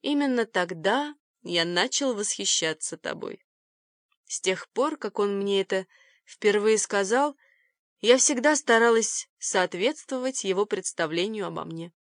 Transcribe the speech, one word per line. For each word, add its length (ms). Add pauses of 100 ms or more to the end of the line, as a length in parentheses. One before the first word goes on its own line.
Именно 440
тогда 720 (260)
я 220
начал 500
восхищаться 840
тобой». 480 (840)
С 140
тех 300
пор, 260
как 220
он 200
мне 220
это 260 (380)
впервые 540
сказал, 580 (640)
я 180
всегда 380
старалась 720 (100)
соответствовать 1040
его 220
представлению 800
обо 180
мне. 280 (120)